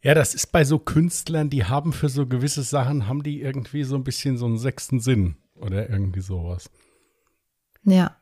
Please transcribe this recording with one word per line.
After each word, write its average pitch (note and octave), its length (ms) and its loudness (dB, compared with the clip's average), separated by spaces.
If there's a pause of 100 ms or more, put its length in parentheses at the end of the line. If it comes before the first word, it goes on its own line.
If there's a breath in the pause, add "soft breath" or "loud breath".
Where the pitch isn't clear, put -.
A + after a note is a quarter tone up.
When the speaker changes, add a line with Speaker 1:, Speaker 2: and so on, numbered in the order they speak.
Speaker 1:
Ja, C#3 140 6
das D3+ 180 4
ist - 200 -6
bei E3 120 6
so D3 140 2
Künstlern, D#3 720 0
die C3+ 140 0
haben C#3+ 280 0
für D3+ 160 0
so C3+ 180 0
gewisse C3 360 -2
Sachen, C3 460 0
haben C#3+ 160 -4
die D3 160 -6
irgendwie C3+ 420 -6
so C3+ 140 -4
ein C3 80 -4
bisschen C3 320 -2
so A#2+ 100 -2
einen A2+ 120 0
sechsten C3 420 -2
Sinn G#2+ 380 2 (160)
oder G2+ 360 -4
irgendwie F#2+ 300 -2
sowas. F2+ 500 -6 (1120)
Speaker 2:
Ja, F#3 400 4